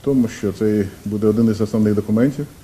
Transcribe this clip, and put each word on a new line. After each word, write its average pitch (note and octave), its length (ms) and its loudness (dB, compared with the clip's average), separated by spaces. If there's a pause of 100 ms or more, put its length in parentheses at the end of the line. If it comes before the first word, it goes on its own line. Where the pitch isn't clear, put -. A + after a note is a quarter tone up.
в - 40 -16
тому, C3 220 2
що G2+ 260 -4
це G#2+ 320 0 (200)
буде G#2 220 0
один A2 240 4
із G#2 100 -2
основних G#2 340 0
документів A#2+ 500 0 (180)